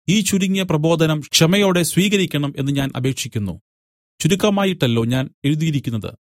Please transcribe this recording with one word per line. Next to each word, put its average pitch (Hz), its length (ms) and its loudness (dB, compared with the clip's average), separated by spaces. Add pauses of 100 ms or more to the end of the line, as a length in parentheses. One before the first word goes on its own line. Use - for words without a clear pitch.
ഈ 208 120 2
ചുരുങ്ങിയ 190 420 0
പ്രബോധനം 160 580 0
ക്ഷമയോടെ 180 600 2
സ്വീകരിക്കണം 170 760 0
എന്ന് 139 160 -2
ഞാൻ 139 240 -2
അപേക്ഷിക്കുന്നു. 120 640 -6 (600)
ചുരുക്കമായിട്ടല്ലോ 190 840 2
ഞാൻ 131 260 -2 (140)
എഴുതിയിരിക്കുന്നത്. 143 720 -2 (180)